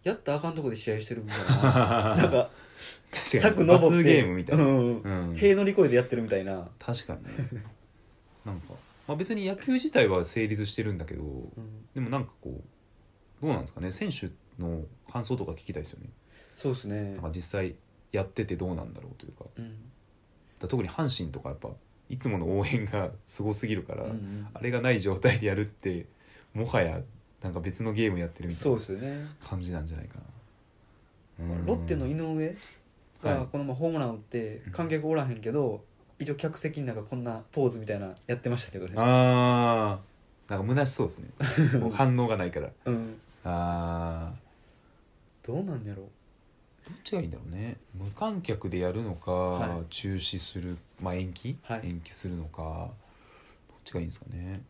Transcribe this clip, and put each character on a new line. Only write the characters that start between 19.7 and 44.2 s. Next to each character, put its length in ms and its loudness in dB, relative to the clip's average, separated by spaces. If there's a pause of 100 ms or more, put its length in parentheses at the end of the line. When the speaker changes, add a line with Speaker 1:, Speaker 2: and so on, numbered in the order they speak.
Speaker 2:
だ-、 80 -8
特 140 0
に 60 -4
阪 260 -2
神 160 -4
と 100 -10
か 100 -10
や 60 -8
っ 20 -18
ぱ、 100 -12 (400)
い 80 -8
つ 140 -2
も 80 0
の 200 0
応 60 2
援 220 0
が 240 -2 (160)
す 160 -8
ご 100 0
す 140 -4
ぎ 80 0
る 80 -2
か 140 -8
ら、 80 -6
Speaker 1:
う 20 -6
ん 40 -6
う 40 -6
ん。 400 -8
Speaker 2:
あ 80 -10
れ 80 -2
が 100 0
な 120 4
い 100 4
状 160 2
態 220 6
で 80 2
や 60 2
る 80 0
っ 40 2
て、 400 -4 (480)
も 100 0
は 160 2
や 220 0 (400)
な 60 -4
ん 60 -6
か 60 -4
別 220 -6
の 120 -2
ゲ 160 4
ー 20 -2
ム 60 -2
や 80 -2
っ 20 -6
て 140 -12
る 80 -4
み 40 -2
た 40 -6
い 0 -
な 40 -8
Speaker 1:
そ 100 4
う 40 4
っ 40 -4
す 120 -8
よ 60 -6
ね。 280 -8 (140)
Speaker 2:
感 220 -8
じ 100 -6
な 80 -4
ん 60 -6
じ 80 -8
ゃ 20 -10
な 80 -12
い 40 -14
か 100 -16 (1200)
な。 80 -8
う 20 -4 (140)
ん。 20 -4
Speaker 1:
ロ 100 0
ッ 120 -4
テ 100 -2
の 100 -2
井 80 -2
上 400 -4 (680)
が 80 0
Speaker 2:
は 140 2
い。 60 -8
Speaker 1:
こ 60 -8
の 80 -4
前 100 -4
ホ 140 0
ー 40 0
ム 60 -2
ラ 80 0
ン 40 -2
打 60 -8
っ 20 -12
て、 480 -6
Speaker 2:
う 20 -12
ん。 40 -10
Speaker 1:
観 160 -4
客 200 -2
お 60 2
ら 100 2
へ 80 -2
ん 80 -8
け 100 -4
ど、 320 0 (360)
一 120 -4
応 40 -2
客 240 -4
席 240 -6
の 60 -4
中 140 -6
こ 140 -8
ん 80 -6
な 260 -6
ポ 140 2
ー 60 6
ズ 80 -8
み 80 -8
た 80 -2
い 60 -4
な 140 -8 (120)
や 100 -2
っ 40 -10
て 100 -2
ま 80 0
し 80 -6
た 60 -16
け 60 -8
ど 80 -6
ね。 120 -10
Speaker 2:
あ 1040 6 (480)
ー。 20 -8
な 120 -2
ん 40 -2
か 80 2
虚 120 4
し 80 -2
そ 100 2
う 20 0
で 80 -4
す 60 -18
ね。 600 2
Speaker 1:
<laughs> 0 -
Speaker 2:
こ 80 0
う 20 0
反 280 4
応 100 2
が 80 2
な 80 0
い 60 -2
か 100 -4
ら。 100 -8 (140)
Speaker 1:
う 60 -2
ん。 280 -4 (260)
Speaker 2:
あ 880 -4 (1080)